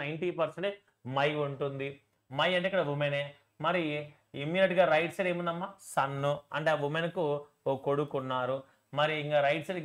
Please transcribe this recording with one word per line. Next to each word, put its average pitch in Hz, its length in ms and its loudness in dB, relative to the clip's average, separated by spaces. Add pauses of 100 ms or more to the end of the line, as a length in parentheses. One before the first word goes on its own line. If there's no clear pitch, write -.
నైంటీ 156 280 -4 (100)
పర్సెంట్ 165 300 -2 (480)
మై 143 120 4 (160)
ఉంటుంది. 139 440 -4 (420)
మై 147 260 2
అంటే 180 120 0
ఇక్కడ 185 140 2 (100)
ఉమెనే. 143 300 0 (420)
మరి 175 180 2 (600)
ఇమ్మీడియట్ 180 360 2
గా 185 40 8 (100)
రైట్ 165 220 2
సైడ్ 185 160 0
ఏముందమ్మా? 175 360 -2 (260)
సన్, 139 240 0 (400)
అంటే 156 160 0
ఆ 151 40 2 (100)
ఉమెన్ 165 300 0
కు 175 80 0 (440)
ఓ 139 40 2 (140)
కొడుకు 143 340 0
ఉన్నారు. 127 360 -2 (420)
మరి 156 240 2
ఇంకా 147 240 2
రైట్ 151 200 0
సైడ్ 180 180 -4